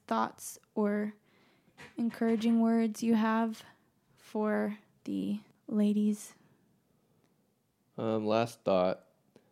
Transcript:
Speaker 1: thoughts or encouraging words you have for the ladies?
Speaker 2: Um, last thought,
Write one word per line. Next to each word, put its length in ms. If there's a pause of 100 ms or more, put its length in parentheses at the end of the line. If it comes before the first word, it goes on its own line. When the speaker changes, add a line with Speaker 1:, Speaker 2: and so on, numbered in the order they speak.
Speaker 1:
thoughts 500 (160)
or 400 (840)
encouraging 640
words 420
you 120
have 460 (540)
for 640 (260)
the 360 (280)
ladies? 680 (1600)
Speaker 2:
Um, 280
last 380
thought, 380 (500)